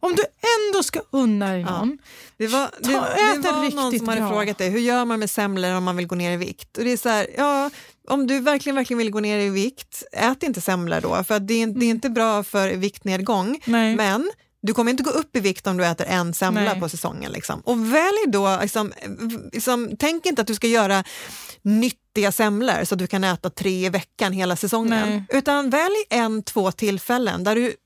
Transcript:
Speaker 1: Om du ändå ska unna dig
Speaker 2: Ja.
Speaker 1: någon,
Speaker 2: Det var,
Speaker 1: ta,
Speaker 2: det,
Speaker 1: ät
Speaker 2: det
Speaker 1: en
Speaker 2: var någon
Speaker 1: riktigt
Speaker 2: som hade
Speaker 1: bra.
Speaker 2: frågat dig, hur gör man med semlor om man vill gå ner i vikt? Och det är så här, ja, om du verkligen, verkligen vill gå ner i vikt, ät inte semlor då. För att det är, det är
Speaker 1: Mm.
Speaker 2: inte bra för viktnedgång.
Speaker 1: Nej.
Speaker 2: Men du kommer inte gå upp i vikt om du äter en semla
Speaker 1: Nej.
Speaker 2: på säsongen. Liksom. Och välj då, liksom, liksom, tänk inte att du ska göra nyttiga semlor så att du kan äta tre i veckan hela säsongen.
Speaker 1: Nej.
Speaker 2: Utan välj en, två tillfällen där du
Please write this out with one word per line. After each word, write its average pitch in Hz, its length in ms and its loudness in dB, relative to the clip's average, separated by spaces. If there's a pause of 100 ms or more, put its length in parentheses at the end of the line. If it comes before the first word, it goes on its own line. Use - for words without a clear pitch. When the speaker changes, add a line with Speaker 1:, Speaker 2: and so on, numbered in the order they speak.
Speaker 1:
Om 349 140 0
du 403 80 2 (440)
ändå 392 160 2
ska - 180 -4 (100)
unna 214 400 2
dig 185 100 -2
Speaker 2:
Ja. 175 180 -2
Speaker 1:
någon, 254 180 -2 (400)
Speaker 2:
Det 220 100 -2
var, 262 200 2
Speaker 1:
ta, - 220 -6
Speaker 2:
det, 277 60 2
Speaker 1:
ät 403 480 2
Speaker 2:
det 359 60 2
Speaker 1:
en 302 60 2
Speaker 2:
var 302 60 0
någon - 20 2 (280)
Speaker 1:
riktigt 240 80 2
Speaker 2:
som 226 80 -4
hade 220 140 0
Speaker 1:
bra. 208 80 0
Speaker 2:
frågat 208 280 0
dig, 185 120 0
hur 208 100 0
gör 240 260 2
man 226 140 0
med 208 100 -2
semlor 190 440 0
om 185 100 0
man 180 140 0
vill 175 100 -4
gå 180 80 -4
ner 175 160 -2
i 175 60 -2
vikt? - 400 -10
Och 226 60 -2
det 247 80 2
är 240 60 0
så 240 120 -2
här, 214 180 0 (100)
ja, 277 320 2 (400)
om 277 180 2
du 269 120 2
verkligen, 277 360 0
verkligen 247 220 0
vill 226 140 0
gå 214 80 -2
ner 208 200 0
i 202 100 0
vikt, 196 600 -4
ät 247 320 0
inte 233 180 -2
semlor 170 400 0
då. 175 220 0
För 214 120 0
att 196 120 -2
det 226 60 0
är, 226 140 2
det 220 40 -2
är 202 40 -4
Speaker 1:
Mm. 247 80 0
Speaker 2:
inte 226 260 2
bra 226 340 2
för 196 260 0
viktnedgång. 196 960 -2
Speaker 1:
Nej. 226 300 2
Speaker 2:
Men 226 340 2 (320)
du 208 120 -2
kommer 240 180 2
inte 262 120 0
gå 294 60 0
upp 294 260 -2
i 254 40 2
vikt 190 280 -2
om 185 100 0
du 180 80 2
äter 170 220 0
en 175 260 0
semla 202 280 0
Speaker 1:
Nej. 202 180 0
Speaker 2:
på 170 100 -2
säsongen. 139 420 -8
Liksom. - 300 -6
Och 233 320 0
välj 359 240 4 (100)
då, 196 340 2
liksom, 208 320 -2 (600)
liksom, 240 360 -2 (100)
tänk 320 260 0
inte 302 160 0
att 214 60 0
du 226 80 -2
ska 233 120 0
göra 196 360 4 (580)
nyttiga 208 680 0
semlor 208 540 2
så 202 100 -2
att 180 40 -2
du 180 80 -2
kan 190 160 0
äta 185 260 0
tre 185 360 -2
i 190 40 0
veckan 190 440 -2
hela 185 220 0
säsongen. 226 540 0
Speaker 1:
Nej. 208 200 -2
Speaker 2:
Utan 277 400 2
välj 330 260 2 (140)
en, 220 340 0
två 190 280 0
tillfällen 202 720 -2
där 208 120 2
du 240 180 0 (120)